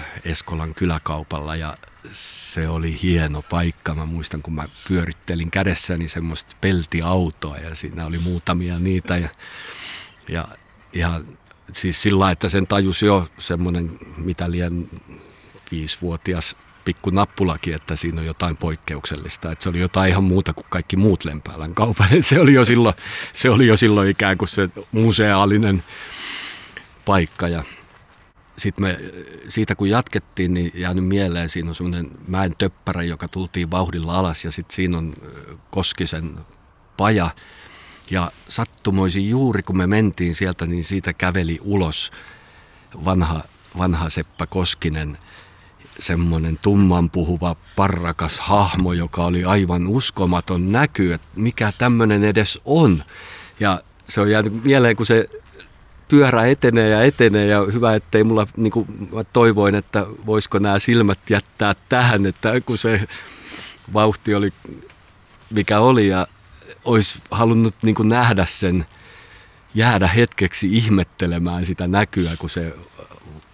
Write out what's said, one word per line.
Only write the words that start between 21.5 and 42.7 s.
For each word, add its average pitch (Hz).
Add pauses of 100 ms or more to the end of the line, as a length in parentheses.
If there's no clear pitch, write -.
kaupat. 107
<laughs> 160
Et 165
se -
oli 139
jo 127
silloin, 117 (380)
se -
oli 123
jo 107
silloin 101
ikään 95
kuin 92
se 95 (220)
museaalinen 104 (1200)
paikka. 87
Ja 85 (960)
sit 98
me, 95 (480)
siitä 107
kun 98
jatkettiin, 98
niin 87
jäänyt 90
mieleen, 90
siinä 85
on 80
semmonen 87 (160)
mäen 92
töppärä, 90
joka 85
tultiin 87
vauhdilla 85
alas 87
ja 85
sit -
siinä 90
on, 80 (100)
ö, 71 (140)
Koskisen 82 (600)
paja. 98 (800)
Ja 90 (160)
sattumoisin 98
juuri 120
kun 92
me 92
mentiin 95
sieltä, 90
niin 87
siitä 90
käveli 87
ulos 95 (920)